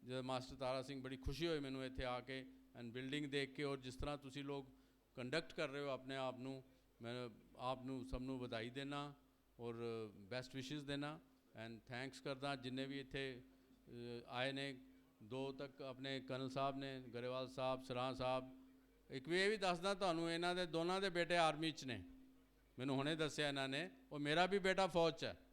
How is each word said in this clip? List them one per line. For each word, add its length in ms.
ਜਦੋਂ 180
ਮਾਸਟਰ 320
ਤਾਰਾ 280
ਸਿੰਘ, 200
ਬੜੀ 140
ਖੁਸ਼ੀ 300
ਹੋਈ 120
ਮੈਨੂੰ 260
ਇੱਥੇ 200
ਆ 160
ਕੇ 260
and 100
ਬਿਲਡਿੰਗ 360
ਦੇਖ 280
ਕੇ, 80
ਔਰ 160
ਜਿਸ 180
ਤਰ੍ਹਾਂ 220
ਤੁਸੀਂ 260
ਲੋਕ 220
ਕੰਡਕਟ 360
ਕਰ 160
ਰਹੇ 120
ਹੋ 80
ਆਪਣੇ 280
ਆਪ 220
ਨੂੰ, 260
ਮੈਂ 260
ਆਪ 260
ਨੂੰ, 200
ਸਭ 160
ਨੂੰ 180
ਵਧਾਈ 320
ਦਿੰਦਾ 440
ਔਰ 160
ਬੈਸਟ 380
ਵਿਸ਼ੇਸ 280
ਦਿੰਦਾ 380
and 200
ਥੈਂਕਸ 340
ਕਰਦਾ 360
ਜਿੰਨੇ 300
ਵੀ 140
ਇੱਥੇ, 420
ਅ, 20
ਆਏ 240
ਨੇ। 280
ਦੋ 300
ਤੱਕ 300
ਆਪਣੇ 380
ਕਰਨਲ 300
ਸਾਹਿਬ 260
ਨੇ, 240
ਗਰੇਵਾਲ 340
ਸਾਹਿਬ, 340
ਸਰਾਂ 320
ਸਾਹਿਬ। 500
ਇੱਕ 180
ਵੀ 120
ਇਹ 100
ਵੀ 60
ਦੱਸਦਾ 380
ਤੁਹਾਨੂੰ, 360
ਇਹਨਾਂ 240
ਦੇ 120
ਦੋਨਾਂ 340
ਦੇ 100
ਬੇਟੇ 260
ਆਰਮੀ 360
'ਚ 120
ਨੇ, 200
ਮੈਨੂੰ 180
ਹੁਣੇ 200
ਦੱਸਿਆ 320
ਇਹਨਾਂ 200
ਨੇ, 220
ਉਹ 60
ਮੇਰਾ 280
ਵੀ 120
ਬੇਟਾ 280
ਫੌਜ 280
'ਚ 100
ਹੈ। 120